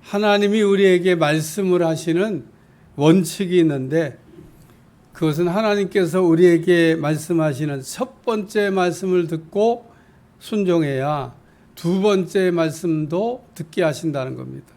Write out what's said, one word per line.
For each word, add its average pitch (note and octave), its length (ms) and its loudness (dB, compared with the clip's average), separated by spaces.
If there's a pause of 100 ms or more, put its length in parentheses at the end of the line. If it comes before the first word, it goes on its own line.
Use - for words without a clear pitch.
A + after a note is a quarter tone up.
하나님이 G#3 600 0
우리에게 F#3+ 520 4
말씀을 E3+ 680 0
하시는 E3 600 -2 (500)
원칙이 F3 640 2
있는데, D3 580 -2 (960)
그것은 D#3+ 340 -2
하나님께서 F#3+ 760 0
우리에게 E3+ 760 4
말씀하시는 D3+ 880 -2
첫 - 400 -10
번째 G#3 480 -2
말씀을 F3+ 560 0
듣고 G3 640 -2 (480)
순종해야 D3 960 -2 (400)
두 F3+ 260 -2
번째 F#3+ 500 0
말씀도 E3 920 -2 (100)
듣게 - 280 -6
하신다는 C#3+ 540 -4
겁니다. C3 400 -14